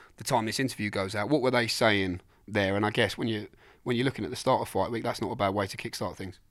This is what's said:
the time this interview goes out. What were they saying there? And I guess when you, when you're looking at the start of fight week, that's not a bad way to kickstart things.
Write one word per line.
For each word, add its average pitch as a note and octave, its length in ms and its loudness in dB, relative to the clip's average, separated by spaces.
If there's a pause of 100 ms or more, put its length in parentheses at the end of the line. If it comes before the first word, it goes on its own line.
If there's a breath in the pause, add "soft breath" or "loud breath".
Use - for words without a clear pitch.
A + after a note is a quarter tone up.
(160 loud breath)
the - 80 -14
time A#2 200 2
this G#2+ 140 -2
interview G#2+ 320 -2
goes G2 240 -2
out. G#2 140 -2
What D3 120 2
were B2+ 120 2
they A#2+ 160 2
saying G2 520 2 (280 soft breath)
there? G2+ 260 2
And G2+ 100 2
I G#2+ 60 2
guess G#2+ 260 2
when A#2+ 120 -4
you, G#2 180 -4 (380 loud breath)
when B2+ 100 0
you're A#2+ 100 2
looking B2+ 200 -2
at D#2+ 80 -4
the - 40 -8
start B2 240 2
of A#2+ 80 -6
fight F#2+ 220 0
week, A#2 140 -4
that's A#2+ 180 -2
not G2 80 -2
a A#2+ 60 -6
bad G2+ 140 2
way G2 180 0
to - 80 -12
kickstart G#2 400 -8
things. F#2+ 240 -12 (100)